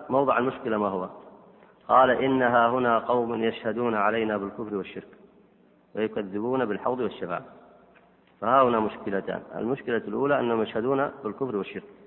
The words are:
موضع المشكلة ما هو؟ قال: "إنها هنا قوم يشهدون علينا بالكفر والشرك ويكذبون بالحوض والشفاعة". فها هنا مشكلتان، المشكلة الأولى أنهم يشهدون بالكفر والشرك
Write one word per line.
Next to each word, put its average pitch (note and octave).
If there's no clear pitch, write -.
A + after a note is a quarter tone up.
موضع C3
المشكلة B2
ما G#2
هو؟ F#2+
قال: B2+
"إنها B2
هنا A#2+
قوم A#2
يشهدون A2+
علينا G#2+
بالكفر G#2
والشرك -
ويكذبون A2
بالحوض A#2
والشفاعة". F2
فها B2+
هنا A#2+
مشكلتان، G2
المشكلة A#2
الأولى A#2+
أنهم A#2
يشهدون C3
بالكفر A2
والشرك F#2+